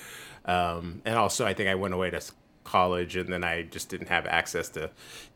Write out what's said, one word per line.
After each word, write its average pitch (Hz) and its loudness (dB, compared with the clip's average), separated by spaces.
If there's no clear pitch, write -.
Um, 85 0
and 113 2
also, 110 4
I 98 4
think 95 2
I 95 4
went 95 0
away 92 0
to 82 -2
s-, - -8
college, 90 4
and 90 -2
then 87 -2
I 85 0
just 85 -8
didn't 87 -6
have 87 2
access 82 0
to 78 -6